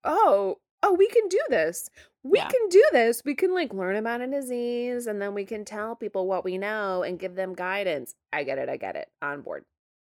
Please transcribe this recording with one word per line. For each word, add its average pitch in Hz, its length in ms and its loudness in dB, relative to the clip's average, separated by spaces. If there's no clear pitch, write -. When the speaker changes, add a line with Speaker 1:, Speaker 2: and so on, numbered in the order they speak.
Speaker 1:
"Oh, 262 540 4
oh, 403 120 6
we 381 140 6
can 440 200 2
do 370 200 2
this. 170 400 0
We 311 160 4
Speaker 2:
Yeah. - 100 0
Speaker 1:
can 466 200 2
do 381 240 10
this. 233 320 4
We 285 100 -2
can, 370 200 0
like, 339 180 -2
learn 190 240 -2
about 233 240 -4
a 247 60 -6
disease, 247 800 -4
and 208 160 -4
then 202 100 -6
we 202 120 -6
can 208 200 -10
tell 214 320 -8
people 190 300 -4
what 190 180 -2
we 185 140 -4
know 196 440 -2
and 175 160 -4
give 185 180 -8
them 185 180 -4
guidance." 180 600 -4
I 147 120 -2
get 135 140 -4
it. 131 100 -4
I 135 80 -4
get 95 200 -8
it. - 120 -10
On 143 200 -6
board. - 220 -12